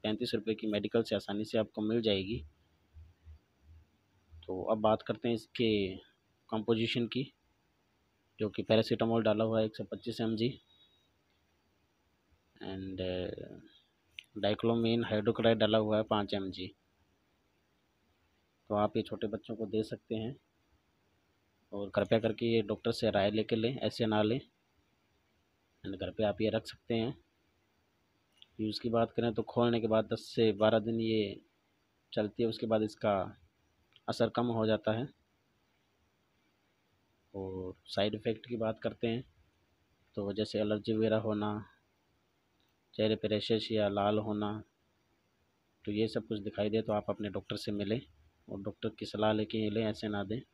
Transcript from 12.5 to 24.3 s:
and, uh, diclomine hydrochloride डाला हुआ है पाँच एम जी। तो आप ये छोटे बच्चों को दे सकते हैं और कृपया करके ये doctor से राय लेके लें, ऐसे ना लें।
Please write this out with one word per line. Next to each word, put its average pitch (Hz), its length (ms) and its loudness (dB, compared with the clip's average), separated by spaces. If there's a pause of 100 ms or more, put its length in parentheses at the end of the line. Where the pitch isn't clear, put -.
and, 95 380 -8
uh, - 580 -6 (760)
diclomine 113 680 4
hydrochloride 110 540 4
डाला 107 200 4
हुआ 107 180 2
है 110 100 4
पाँच 104 280 0
एम 98 160 -2
जी। 95 160 -8 (2000)
तो 107 60 -2
आप 104 200 0
ये 110 60 0
छोटे 110 260 -8
बच्चों 107 280 -8
को 110 120 -6
दे 107 160 -2
सकते - 320 -10
हैं 113 180 -6 (1400)
और 101 180 -6
कृपया 104 300 2
करके 110 260 -2
ये 117 180 4
doctor 107 280 -2
से 110 180 0
राय 101 220 4
लेके 110 240 0
लें, 117 200 0
ऐसे 110 300 0
ना 107 160 4
लें। 107 180 2 (1400)